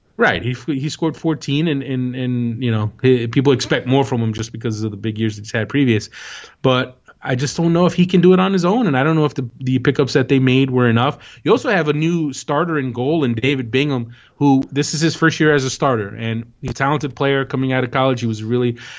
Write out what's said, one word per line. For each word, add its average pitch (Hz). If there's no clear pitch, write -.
Right. 120
He 120
f-, -
he 143
scored 160
fourteen, 156
and, 139
and, 127
and, 123
you 120
know, 107
he, 127
people 135
expect -
more 131
from 123
him 113
just 110
because 113
of 110
the 101
big 107
years 107
he's 104
had 110
previous. 123
But 127
I 135
just 139
don't 170
know 175
if 175
he 180
can 180
do 180
it 185
on 190
his 175
own, 214
and 139
I 131
don't 160
know 151
if 143
the, 131
the 131
pickups 139
that 131
they 135
made 131
were 127
enough. 120
You 156
also 262
have 170
a 147
new 156
starter 156
in 131
goal 143
in 120
David 123
Bingham, 127
who, 135
this 143
is 151
his 160
first 160
year 156
as 139
a 131
starter, 117
and 113
he's 127
a -
talented 139
player 139
coming 131
out 131
of 123
college. 131
He 120
was 110
a 110
really 120